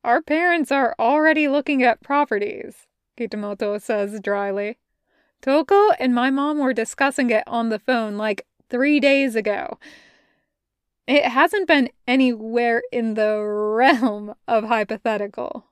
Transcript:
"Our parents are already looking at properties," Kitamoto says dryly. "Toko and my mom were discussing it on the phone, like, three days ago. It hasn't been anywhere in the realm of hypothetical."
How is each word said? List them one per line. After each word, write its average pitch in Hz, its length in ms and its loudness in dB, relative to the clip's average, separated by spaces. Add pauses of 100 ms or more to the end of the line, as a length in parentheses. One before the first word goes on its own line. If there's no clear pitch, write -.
"Our 269 200 0
parents 330 500 0
are 269 260 0
already 302 480 4
looking 277 360 0
at 240 180 2
properties," - 880 -4 (300)
Kitamoto 208 640 -6
says 208 400 -4
dryly. 202 580 -4 (640)
"Toko 320 520 4
and 254 220 0
my 254 160 2
mom 285 280 -2
were 262 140 0
discussing 247 580 -2
it 214 160 2
on 233 220 -2
the 214 100 -2
phone, 220 380 -2
like, 214 300 -4 (220)
three 285 300 2
days 277 380 2
ago. 208 420 -4 (1300)
It 285 200 2
hasn't 311 420 0
been 285 220 2 (160)
anywhere 233 840 0
in 226 240 -4
the 214 280 0
realm 214 920 0 (140)
of 220 160 0
hypothetical." 214 1080 -4